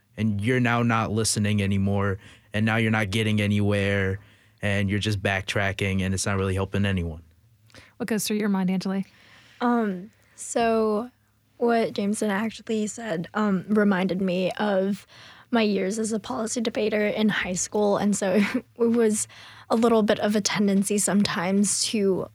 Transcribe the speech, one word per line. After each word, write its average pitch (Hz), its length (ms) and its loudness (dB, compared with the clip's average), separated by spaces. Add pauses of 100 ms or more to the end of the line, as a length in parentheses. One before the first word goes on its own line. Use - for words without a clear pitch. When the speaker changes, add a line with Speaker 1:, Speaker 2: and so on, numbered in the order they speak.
(160)
Speaker 1:
and 104 240 0
you're 127 200 0
now 120 220 2
not 113 300 0
listening 104 500 0
anymore, 98 560 0 (360)
and 107 100 0
now 110 120 2
you're 113 140 2
not 107 200 0
getting 107 300 0
anywhere, 101 760 0 (440)
and 101 260 0
you're 101 100 0
just 101 240 -2
backtracking, 98 800 -2
and 95 140 -2
it's 92 100 -4
not 101 140 -2
really 95 160 0
helping 98 320 -2
anyone. 85 360 -4 (760)
Speaker 2:
What 220 100 -8
goes 214 180 -2
through 214 120 -2
your 214 100 -2
mind, 190 220 0
Anjali? 190 340 -2 (560)
Speaker 3:
Um, 220 500 -2 (260)
so 226 760 0 (480)
what 233 340 2
Jameson 214 380 -2
actually 214 580 -2
said, 196 460 -6
um, 202 340 0
reminded 190 520 2
me 185 320 0
of 196 540 -2 (460)
my 233 100 2
years 196 360 0
as 220 140 -4
a 220 60 -2
policy 226 420 -6
debater 220 460 0
in 214 220 2
high 185 240 -2
school. 202 460 0
And 202 180 0
so 202 260 2 (180)
<laughs> - 180 -20
it 240 60 2
was 226 440 2 (420)
a 233 60 2
little 226 260 4
bit 208 160 2
of 208 160 0
a 208 60 2
tendency 202 580 0
sometimes 196 880 0
to 196 460 0